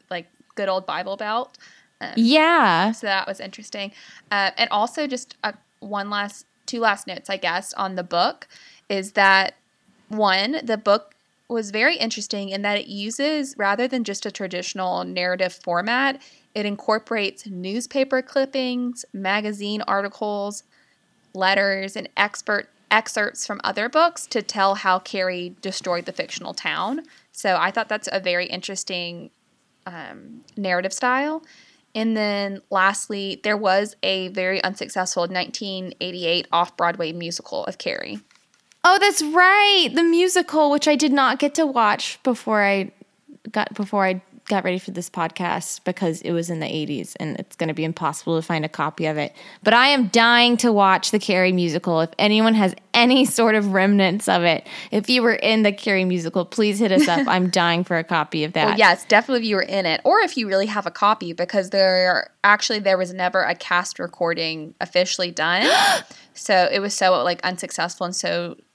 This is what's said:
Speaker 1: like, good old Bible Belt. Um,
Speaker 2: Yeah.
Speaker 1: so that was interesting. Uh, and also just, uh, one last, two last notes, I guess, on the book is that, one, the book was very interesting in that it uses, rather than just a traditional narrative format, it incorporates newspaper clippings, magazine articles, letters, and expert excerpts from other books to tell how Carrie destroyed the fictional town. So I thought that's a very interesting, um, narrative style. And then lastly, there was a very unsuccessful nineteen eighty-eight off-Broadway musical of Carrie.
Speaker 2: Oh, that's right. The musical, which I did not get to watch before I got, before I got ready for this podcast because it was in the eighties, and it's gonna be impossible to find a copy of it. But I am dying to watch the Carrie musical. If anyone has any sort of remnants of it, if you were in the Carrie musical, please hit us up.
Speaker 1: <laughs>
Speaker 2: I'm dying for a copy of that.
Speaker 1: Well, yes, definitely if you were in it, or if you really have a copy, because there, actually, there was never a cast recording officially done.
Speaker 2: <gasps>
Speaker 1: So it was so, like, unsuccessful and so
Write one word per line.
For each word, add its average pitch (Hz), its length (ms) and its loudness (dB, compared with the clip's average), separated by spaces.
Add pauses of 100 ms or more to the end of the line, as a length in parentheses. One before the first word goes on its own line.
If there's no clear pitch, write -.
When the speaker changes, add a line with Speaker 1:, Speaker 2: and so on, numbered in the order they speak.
Speaker 1:
like, 170 200 -10 (260)
good 202 140 -4
old 190 180 -2
Bible 190 300 -6
Belt. 214 420 -6 (420)
Um, - 160 -12
Speaker 2:
Yeah. 233 760 4
Speaker 1:
so 220 160 -12
that 190 180 -2
was 196 140 -10
interesting. 202 500 -12 (400)
Uh, 196 260 2
and 226 140 0
also 240 380 -2
just, 254 340 -10
uh, 208 100 -4 (280)
one 202 300 -8
last, 202 360 -8 (200)
two 240 120 -8
last 214 300 0
notes, 180 200 -12
I 196 100 -4
guess, 185 360 -4
on 190 220 -6
the 180 80 -4
book 180 420 0 (420)
is 196 240 -4
that, 196 420 4 (540)
one, 214 540 0
the 226 160 -2
book 220 380 0 (320)
was 220 240 -6
very 254 240 0
interesting 208 540 -6
in 196 120 -6
that 208 160 0
it - 80 -8
uses, 269 720 -4
rather 208 300 0
than 247 160 -4
just 196 220 -6
a 208 40 -6
traditional 180 760 -4
narrative 180 480 -2
format, 240 680 -2 (340)
it 208 120 -4
incorporates 208 800 -4
newspaper 240 760 -4
clippings, 254 880 -4
magazine 208 680 -4
articles, 202 800 -4 (680)
letters, 196 640 0
and - 200 -10
expert - 520 -2 (220)
excerpts 214 560 0
from 202 160 -10
other 208 260 -2
books 330 380 0
to 214 160 -4
tell 196 320 0
how 190 240 0
Carrie 185 640 -6
destroyed 180 440 -4
the 180 60 -8
fictional - 400 -10
town. 185 500 -4 (280)
So 190 280 0
I 175 120 0
thought 220 180 -4
that's - 220 -6
a 196 80 -2
very 180 280 -2
interesting, 175 840 -10 (560)
um, - 560 -16 (140)
narrative 185 360 -2
style. 285 500 -2 (520)
And 220 220 0
then 202 540 -2
lastly, 196 720 -2
there 208 140 0
was 202 460 0
a 190 260 -2
very 185 340 -2
unsuccessful 185 680 -4
nineteen 185 720 -6
eighty-eight 175 520 -2
off-Broadway 170 600 -2
musical - 520 -8
of - 140 -10
Carrie. - 420 -8 (640)
Speaker 2:
Oh, 370 160 6
that's 403 220 4
right. 370 720 4
The 330 120 2
musical, 339 680 4
which 285 180 0
I 302 80 6
did 269 160 2
not 269 260 4
get 285 180 0
to 320 100 4
watch 240 560 0
before 220 420 0
I 196 280 0 (580)
got, 214 240 -4
before 196 320 0
I 185 160 -2 (280)
got 196 140 0
ready 185 140 -2
for 185 120 -10
this 180 180 -8
podcast 170 760 -6
because 175 360 -2
it - 120 -4
was 170 180 -2
in 160 100 -6
the - 60 -6
eighties, 147 500 -6
and - 240 -6
it's - 160 -16
gonna 160 160 -4
be 156 120 -4
impossible 160 520 -4
to 160 100 -2
find 160 180 -2
a 151 40 -6
copy 156 380 -4
of 156 100 -2
it. 147 180 -4 (280)
But 214 100 4
I 247 160 6
am 262 200 2
dying 240 500 6
to 240 120 4
watch 190 420 4
the 214 60 2
Carrie 185 340 2
musical. 170 500 0
If 165 160 -2
anyone 220 360 4
has 202 200 4 (180)
any 247 320 6
sort 226 300 4
of 202 180 2
remnants 196 560 4
of 180 140 4
it, 170 240 2 (240)
if 208 180 -2
you 247 140 4
were 233 120 4
in 220 280 2
the 202 100 4
Carrie 196 320 0
musical, 180 400 -2
please 208 360 0
hit 208 120 2
us 277 160 4
up. 185 200 2
Speaker 1:
<laughs> - 60 4
Speaker 2:
I'm 185 140 2
dying 170 360 2
for 175 120 -2
a 160 80 -2
copy 160 400 -2
of 165 80 -4
that. 151 140 2
Speaker 1:
Well, 165 120 2
yes, 190 280 6
definitely 240 380 4
if 220 40 -4
you 208 80 0
were 185 60 0
in 190 240 -2
it, 160 180 0
or 392 160 6
if 359 160 -2
you 226 120 -4
really 190 180 2
have 208 200 -4
a 170 40 -4
copy, 202 420 0
because 180 380 -2
there, 185 600 2 (140)
actually, 208 360 4
there 190 180 4
was 180 160 -4
never 185 280 0
a 156 120 0
cast - 440 -4
recording 165 840 -4
officially 180 500 -2
done. 175 420 0
Speaker 2:
<gasps> 784 300 2 (300)
Speaker 1:
So 185 400 2
it 202 60 0
was 202 160 -4
so, 185 280 4
like, 175 200 -2
unsuccessful 175 640 -6
and 180 100 -8
so 175 400 -4 (180)